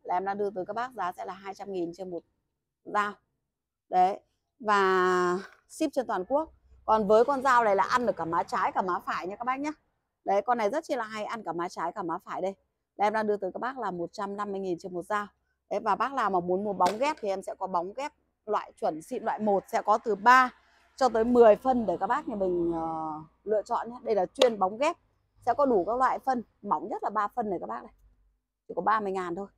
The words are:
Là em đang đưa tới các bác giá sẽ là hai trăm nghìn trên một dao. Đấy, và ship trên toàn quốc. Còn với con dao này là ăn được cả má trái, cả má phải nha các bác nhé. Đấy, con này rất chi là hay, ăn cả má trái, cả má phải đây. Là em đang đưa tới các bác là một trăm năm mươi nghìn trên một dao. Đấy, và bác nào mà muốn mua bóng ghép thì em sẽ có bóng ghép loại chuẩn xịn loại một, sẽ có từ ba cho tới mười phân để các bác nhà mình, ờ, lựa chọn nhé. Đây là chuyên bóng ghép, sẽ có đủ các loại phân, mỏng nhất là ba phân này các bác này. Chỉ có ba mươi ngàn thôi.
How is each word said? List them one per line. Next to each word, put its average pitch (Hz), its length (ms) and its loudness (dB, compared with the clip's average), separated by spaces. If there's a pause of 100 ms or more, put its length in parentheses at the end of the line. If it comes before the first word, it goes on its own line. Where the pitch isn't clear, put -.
Là 180 140 -4
em 190 80 -2
đang 196 140 -6
đưa 202 120 -2
tới 185 160 -8
các 208 60 -10
bác 247 200 -8
giá 185 200 -6
sẽ 190 120 -14
là 196 80 -10
hai 196 220 -14
trăm 196 180 -12
nghìn 170 220 -4
trên 185 160 -12
một 170 120 -10 (640)
dao. 202 280 -2 (760)
Đấy, 202 320 2 (400)
và 196 800 2 (300)
ship 311 240 -4
trên 247 140 -2
toàn 185 180 -4
quốc. 294 280 -2 (320)
Còn 220 220 2
với 220 180 8
con 269 180 0
dao 247 220 4
này 196 120 4
là 196 80 2
ăn 247 220 0
được 185 100 0
cả 165 80 -4
má 170 180 0
trái, 208 300 -2
cả 247 100 -2
má 185 240 -2
phải 180 200 -4
nha 202 100 -8
các 233 80 -12
bác 262 160 -4
nhé. 294 100 -4 (540)
Đấy, 202 180 2
con 240 160 0
này 208 120 0
rất 311 140 -4
chi 294 120 -4
là 226 80 -4
hay, 214 200 -10
ăn 220 180 -8
cả 170 100 -8
má 175 160 -4
trái, 339 240 -6
cả 208 100 -10
má 165 220 -4
phải 170 180 -8
đây. 190 120 -4 (420)
Là 202 100 2
em 208 60 2
đang 220 140 -2
đưa 208 100 0
tới 202 160 -6
các - 60 -12
bác 254 200 -8
là 208 120 -4
một 170 220 -8
trăm 202 240 -8
năm 196 160 -6
mươi 196 80 -6
nghìn 180 180 -4
trên 180 160 -12
một 170 80 -6
dao. 208 240 -4 (440)
Đấy, 196 100 -2
và 202 140 0
bác 240 180 -2
nào 233 180 0
mà 185 100 2
muốn 185 240 -2
mua 208 80 -2
bóng 185 260 2
ghép 294 220 0
thì 208 80 -4
em 190 140 -4
sẽ - 160 -10
có 190 80 -6
bóng 185 300 -2
ghép 269 160 -8 (340)
loại 208 340 -4
chuẩn 160 220 -2
xịn 226 220 -8
loại 185 140 -2
một, 202 300 2
sẽ 220 140 -2
có 214 160 4
từ 220 160 -2
ba 247 360 6 (460)
cho 262 120 2
tới 220 160 2
mười 233 320 10
phân 247 300 0
để 175 140 0
các 190 60 -2
bác 247 220 -2
nhà 226 80 -6
mình, 175 380 0
ờ, 160 380 -6 (320)
lựa 208 180 0
chọn 226 280 -4
nhé. 240 120 -14
Đây 220 120 0
là 180 120 2
chuyên 233 320 2
bóng 196 200 -2
ghép, 311 180 0 (500)
sẽ 233 80 2
có 285 120 4
đủ 208 180 4
các 220 120 -2
loại 226 220 2
phân, 254 240 -2 (200)
mỏng 214 260 -2
nhất 370 140 -8
là - 80 -4
ba 208 180 0
phân 214 220 -4
này 170 80 -2
các 175 80 -8
bác 240 160 -10
này. 240 100 -20 (760)
Chỉ - 80 -12
có 170 60 -4
ba 196 180 2
mươi 196 120 -4
ngàn 180 220 -4
thôi. 196 120 -8 (120)